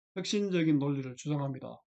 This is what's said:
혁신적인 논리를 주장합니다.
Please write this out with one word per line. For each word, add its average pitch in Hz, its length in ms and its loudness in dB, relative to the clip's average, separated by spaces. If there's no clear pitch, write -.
혁신적인 180 600 2
논리를 135 400 0
주장합니다. 139 720 -4